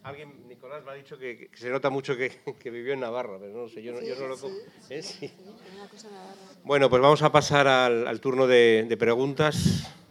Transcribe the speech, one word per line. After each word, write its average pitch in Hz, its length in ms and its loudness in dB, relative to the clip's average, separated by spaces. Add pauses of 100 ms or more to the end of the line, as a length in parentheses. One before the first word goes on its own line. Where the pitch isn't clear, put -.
alguien, 139 440 -18
Nicolás 131 380 -18
me 139 60 -16
ha - 40 -14
dicho 139 220 -18
que, 123 320 -12
que - 80 -20
se 120 140 -10
nota 135 180 0
mucho 135 280 -4
que, 127 140 -4 (140)
<laughs> 120 140 -14
que 127 100 -12
vivió 120 240 -6
en 139 60 -6
Navarra, 113 400 -6
pero 101 240 -14
no 117 60 -14
sé, 110 120 -18
yo 120 120 -12
no, 120 80 -10
yo - 180 -8
no 135 80 -8
lo 131 100 -8
co-, 131 140 -10 (380)
¿eh? 143 120 -12
Sí. - 300 -14 (1300)
Bueno, 139 240 4
pues 123 120 4
vamos 147 220 6
a 151 80 4
pasar 143 360 4
al, 123 380 2
al 117 140 -6
turno 131 260 2
de, 117 420 6
de 117 100 -2
preguntas. 135 920 0 (240)